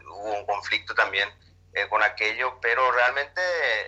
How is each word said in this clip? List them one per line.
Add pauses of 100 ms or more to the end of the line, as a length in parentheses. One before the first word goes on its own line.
Hubo
un
conflicto
también, (440)
eh,
con
aquello,
pero
realmente, (480)